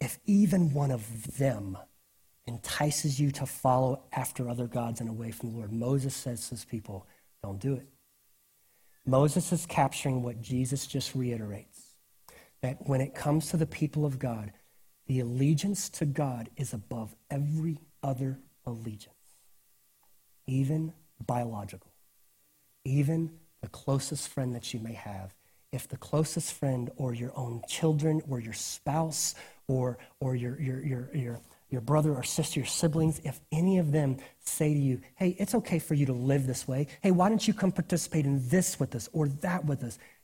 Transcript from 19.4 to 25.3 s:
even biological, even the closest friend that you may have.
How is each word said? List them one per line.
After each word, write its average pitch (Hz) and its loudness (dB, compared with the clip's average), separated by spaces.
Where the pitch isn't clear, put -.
even 143 0
biological, 113 -4
even 151 2
the 101 -10
closest - -4
friend 127 -4
that 117 -10
you 120 -4
may 110 -8
have. 98 -12